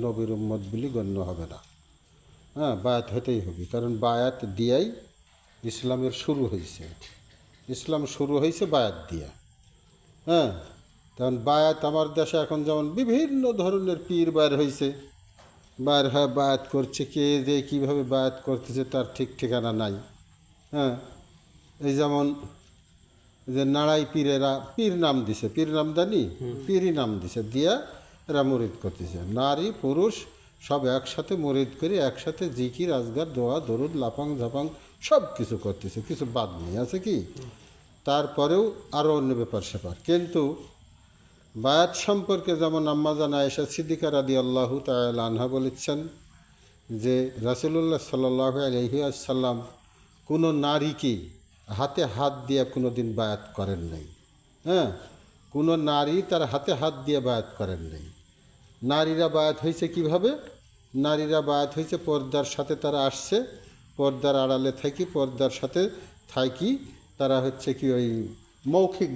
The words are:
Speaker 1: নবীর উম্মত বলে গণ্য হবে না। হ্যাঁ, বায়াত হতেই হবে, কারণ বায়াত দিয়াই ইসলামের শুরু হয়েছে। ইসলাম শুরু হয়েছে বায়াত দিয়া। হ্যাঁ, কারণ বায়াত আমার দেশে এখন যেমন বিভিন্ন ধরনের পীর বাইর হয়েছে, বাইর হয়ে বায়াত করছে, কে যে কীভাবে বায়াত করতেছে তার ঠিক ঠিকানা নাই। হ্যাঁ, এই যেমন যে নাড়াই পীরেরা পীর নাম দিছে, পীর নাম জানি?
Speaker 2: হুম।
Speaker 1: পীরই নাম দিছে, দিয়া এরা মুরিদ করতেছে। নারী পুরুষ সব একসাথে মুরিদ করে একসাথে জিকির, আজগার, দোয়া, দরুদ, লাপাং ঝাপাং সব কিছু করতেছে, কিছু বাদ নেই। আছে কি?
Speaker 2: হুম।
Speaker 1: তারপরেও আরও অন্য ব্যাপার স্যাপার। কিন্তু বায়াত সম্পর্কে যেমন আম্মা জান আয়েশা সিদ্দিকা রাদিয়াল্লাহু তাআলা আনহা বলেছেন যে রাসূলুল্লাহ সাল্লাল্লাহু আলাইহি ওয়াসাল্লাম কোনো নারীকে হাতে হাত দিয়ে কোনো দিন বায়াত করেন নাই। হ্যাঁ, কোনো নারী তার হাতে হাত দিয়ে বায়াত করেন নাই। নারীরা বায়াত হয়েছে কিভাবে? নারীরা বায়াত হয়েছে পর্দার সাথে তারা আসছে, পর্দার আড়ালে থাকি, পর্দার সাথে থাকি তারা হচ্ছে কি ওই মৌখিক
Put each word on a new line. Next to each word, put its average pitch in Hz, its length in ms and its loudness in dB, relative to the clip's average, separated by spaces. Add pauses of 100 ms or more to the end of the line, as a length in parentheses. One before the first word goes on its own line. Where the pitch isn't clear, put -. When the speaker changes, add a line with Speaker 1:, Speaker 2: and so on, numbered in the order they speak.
Speaker 1:
নবীর 113 340 -2
উম্মত 107 240 -2 (100)
বলে 117 240 -4
গণ্য 98 220 -2 (140)
হবে 82 220 -8
না। 85 60 -16 (960)
হ্যাঁ, 143 180 0 (100)
বায়াত 120 300 2
হতেই 120 300 0
হবে, 87 180 -8 (100)
কারণ 120 180 -2 (140)
বায়াত 120 340 2 (180)
দিয়াই 120 280 2 (800)
ইসলামের 127 500 -2 (100)
শুরু 139 280 0
হয়েছে। 85 320 -8 (840)
ইসলাম 151 340 -2 (140)
শুরু 143 260 0
হয়েছে 160 220 2 (120)
বায়াত 110 220 2 (120)
দিয়া। 78 200 -8 (960)
হ্যাঁ, 160 220 4 (680)
কারণ 127 180 0 (120)
বায়াত 156 320 6 (100)
আমার 156 180 2 (100)
দেশে 160 280 2
এখন 151 220 -2
যেমন 151 180 2 (140)
বিভিন্ন 269 440 2 (200)
ধরনের 185 440 0
পীর 170 280 2
বাইর 151 240 6
হয়েছে, 139 280 0 (1000)
বাইর 143 280 4
হয়ে 143 160 4 (100)
বায়াত 135 240 2 (100)
করছে, 135 280 0 (120)
কে 147 120 2 (220)
যে 143 80 2 (140)
কীভাবে 139 340 0 (100)
বায়াত 131 220 2 (120)
করতেছে 127 360 -2 (100)
তার 127 120 0 (100)
ঠিক 131 140 -2 (100)
ঠিকানা 117 320 0 (100)
নাই। 104 140 -2 (760)
হ্যাঁ, 139 200 0 (920)
এই 139 120 2
যেমন 143 260 2 (1200)
যে 131 160 0 (120)
নাড়াই 151 280 4 (100)
পীরেরা 139 380 2 (240)
পীর 220 180 2 (120)
নাম 143 100 4 (120)
দিছে, 110 180 -2 (100)
পীর 160 220 2
নাম 156 100 2 (100)
জানি? 185 240 2 (180)
Speaker 2:
হুম। 123 160 -6 (100)
Speaker 1:
পীরই 185 340 2
নাম 120 100 0 (120)
দিছে, 92 200 -6 (120)
দিয়া 151 200 4 (560)
এরা 147 200 2
মুরিদ 117 240 0 (100)
করতেছে। 87 360 -6 (200)
নারী 143 280 2 (160)
পুরুষ 165 320 2 (520)
সব 143 140 2 (160)
একসাথে 151 360 -6 (100)
মুরিদ 135 360 2
করে 175 160 0 (140)
একসাথে 165 360 -6 (120)
জিকির, 127 320 -2 (100)
আজগার, 120 280 -2 (100)
দোয়া, 123 200 0 (100)
দরুদ, 127 260 -2 (100)
লাপাং 143 240 -4 (140)
ঝাপাং 135 240 -2 (420)
সব 302 140 6 (160)
কিছু 117 180 -4 (100)
করতেছে, - 340 -6 (100)
কিছু 151 160 -4 (100)
বাদ 110 140 0 (120)
নেই। 85 220 -6
আছে - 220 -6
কি? 202 120 0
Speaker 2:
হুম। 120 320 -8 (580)
Speaker 1:
তারপরেও 147 560 2 (340)
আরও 151 220 4
অন্য 135 200 2
ব্যাপার 110 300 -2
স্যাপার। 87 260 -8 (120)
কিন্তু 170 340 2 (1120)
বায়াত 151 380 4 (120)
সম্পর্কে 190 460 2 (100)
যেমন 160 220 2 (100)
আম্মা 151 260 2
জান 147 200 2
আয়েশা 139 240 2 (100)
সিদ্দিকা 160 360 -2
রাদিয়াল্লাহু 131 640 2 (120)
তাআলা 123 420 2
আনহা 113 260 0
বলেছেন 131 440 -2 (1040)
যে 127 120 4 (340)
রাসূলুল্লাহ 156 520 0 (100)
সাল্লাল্লাহু 131 560 2
আলাইহি 123 320 0
ওয়াসাল্লাম 131 580 -2 (720)
কোনো 165 180 2 (180)
নারীকে 147 480 0 (540)
হাতে 135 360 0 (120)
হাত 139 180 0 (140)
দিয়ে 135 160 4 (100)
কোনো 127 240 0
দিন 120 100 0 (120)
বায়াত 107 240 0 (140)
করেন 98 240 -2 (100)
নাই। 78 140 -10 (600)
হ্যাঁ, 156 240 2 (640)
কোনো 156 200 4 (180)
নারী 143 240 2 (140)
তার 165 220 2
হাতে 180 200 0 (100)
হাত 156 140 0 (100)
দিয়ে 147 220 2
বায়াত 113 220 0 (100)
করেন 92 240 -4 (100)
নাই। 78 120 -14 (840)
নারীরা 160 440 2
বায়াত 151 280 2
হয়েছে 160 220 0 (100)
কিভাবে? 175 340 2 (760)
নারীরা 151 340 2 (100)
বায়াত 143 260 2
হয়েছে 160 220 -2 (100)
পর্দার 143 480 0
সাথে 147 280 -2
তারা 147 160 0 (100)
আসছে, - 280 -2 (600)
পর্দার 139 460 2
আড়ালে 131 280 2 (100)
থাকি, 143 220 -2 (120)
পর্দার 131 440 0
সাথে 156 220 0 (520)
থাকি 131 360 0 (500)
তারা 135 260 4
হচ্ছে 131 240 -4 (100)
কি 139 80 0 (100)
ওই 123 100 2 (640)
মৌখিক 185 420 2